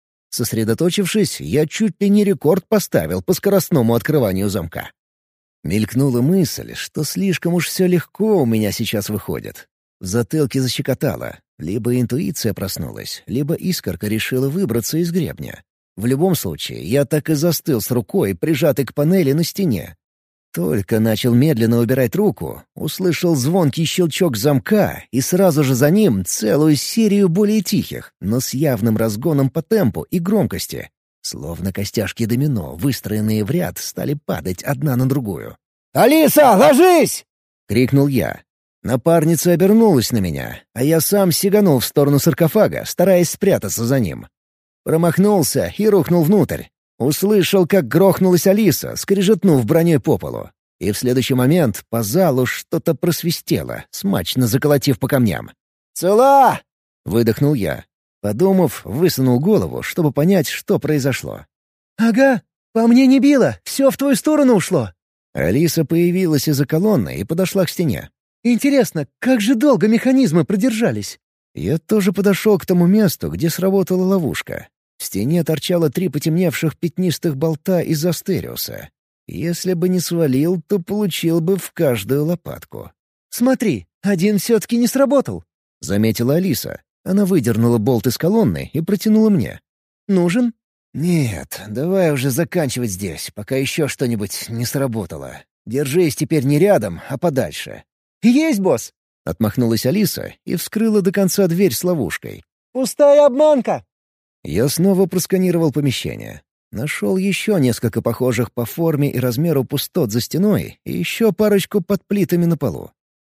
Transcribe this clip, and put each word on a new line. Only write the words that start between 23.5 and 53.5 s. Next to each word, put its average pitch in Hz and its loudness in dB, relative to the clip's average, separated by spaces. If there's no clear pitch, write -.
щелчок 160 0
замка 135 0
и 131 0
сразу 170 2
же 135 2
за 139 4
ним 165 2
целую 156 2
серию 202 2
более 208 2
тихих, 90 -4
но 110 -2
с - -8
явным 117 0
разгоном 131 0
по 165 -6
темпу 131 0
и - -4
громкости. 165 -4
Словно 85 -8
костяшки 101 -6
домино, 113 -2
выстроенные 107 -2
в 98 -6
ряд, 170 -4
стали - -8
падать 92 -8
одна 139 -4
на 127 0
другую. 101 -4
"Алиса, 277 6
ложись!" — 285 4
крикнул 131 4
я. 87 -2
Напарница 165 2
обернулась 190 4
на 120 0
меня, 69 -4
а 123 -4
я 160 2
сам 190 2
сиганул 190 4
в - -4
сторону 143 2
саркофага, 165 2
стараясь 180 2
спрятаться 117 -2
за 131 0
ним. 67 -4
Промахнулся 165 2
и 214 0
рухнул 175 4
внутрь. 156 0
Услышал, 185 2
как 165 0
грохнулась 180 4
Алиса, 190 2
скрежетнув 185 2
броней 165 4
по 131 0
полу. 64 -10
И 98 -2
в 104 -4
следующий 127 0
момент 127 2
по 117 -2
залу 131 0
что-то - -4
просвистело, 123 -4